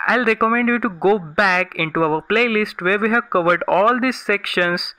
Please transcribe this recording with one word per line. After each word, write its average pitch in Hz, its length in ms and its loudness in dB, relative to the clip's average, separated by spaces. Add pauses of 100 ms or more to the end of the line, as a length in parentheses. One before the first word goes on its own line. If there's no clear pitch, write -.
I'll 233 180 0
recommend 226 440 2
you 240 100 0
to 233 100 -4
go 185 300 0
back 185 560 -2
into 160 280 -2
our 156 180 0
playlist 214 600 -2
where 185 160 0
we 214 120 0
have 233 200 0
covered 170 380 2
all 220 320 4
these 247 200 -2
sections 180 800 -2